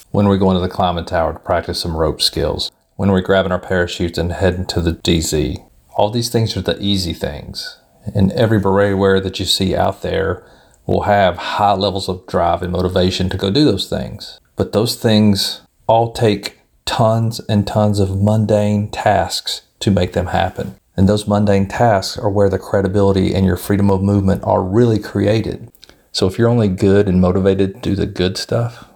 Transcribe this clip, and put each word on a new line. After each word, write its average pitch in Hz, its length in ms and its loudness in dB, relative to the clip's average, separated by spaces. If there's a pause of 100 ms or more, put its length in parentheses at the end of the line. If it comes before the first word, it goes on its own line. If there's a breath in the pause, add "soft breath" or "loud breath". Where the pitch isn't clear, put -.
(120)
When 101 160 2
are - 20 4
we 98 80 4
going 95 180 2
to 90 60 0
the 90 80 -4
climbing 87 340 -2
tower 82 300 -2
to - 60 -12
practice 85 420 -4
some 80 160 -6
rope 78 240 -2
skills? - 500 -2 (240)
When 98 140 0
are 98 40 4
we 92 80 4
grabbing 95 320 2
our 90 60 -2
parachutes 87 580 -2
and 87 160 -2
heading 92 320 -2
to - 160 -4
the 85 100 0
D 85 300 0
Z? 76 380 -2 (360)
All 104 140 2
these 117 180 -4
things 110 300 -2
are 95 40 -2
the 92 200 -2
easy 95 320 -2
things. - 640 -10 (360)
And 98 200 2
every 113 260 2
beret 98 380 2
wearer 98 240 4
that 95 180 -6
you 92 60 -4
see 92 280 0
out 92 280 -2
there 90 420 -4 (420 soft breath)
will 95 180 -2
have 98 340 2
high - 340 0
levels 95 380 -2
of 90 180 -8
drive 87 340 0
and 90 120 -6
motivation 92 560 0
to 92 80 -4
go 98 120 -2
do 127 140 2
those 101 240 0
things. - 500 -10 (200)
But 98 160 -2
those 117 220 0
things 107 640 2 (260)
all 117 240 2
take 104 480 -2 (240)
tons 113 640 0
and 104 180 2
tons 104 360 0
of 95 200 0
mundane 104 720 2
tasks - 720 -2 (180)
to 110 120 2
make 92 200 2
them 87 160 -2
happen. - 480 -4 (220)
And 95 100 4
those 104 180 0
mundane 101 440 2
tasks 110 480 0
are 107 120 -2
where 101 200 2
the 95 100 -2
credibility 95 720 0
and 95 120 2
your 92 100 2
freedom 101 340 0
of 95 120 2
movement 98 420 2
are 98 180 2
really 110 380 2
created. 107 720 -2 (400 loud breath)
So - 160 0
if 92 100 -4
you're 117 120 4
only 120 180 4
good 98 400 4
and 92 140 4
motivated 95 540 2
to - 40 -18
do 98 160 -2
the - 100 -2
good 95 300 -2
stuff, 117 480 -4 (120)